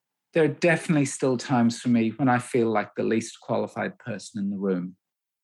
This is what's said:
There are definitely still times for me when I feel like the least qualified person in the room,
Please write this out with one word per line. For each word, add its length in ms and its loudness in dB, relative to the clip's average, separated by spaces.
There 100 4
are 40 4
definitely 580 2
still 300 -2
times 460 0
for 80 -2
me 200 2
when 200 0
I 80 4
feel 300 0
like 280 -2
the 80 -4
least 380 -2
qualified 560 -4
person 420 -12
in 120 -4
the 60 -6
room, 380 -2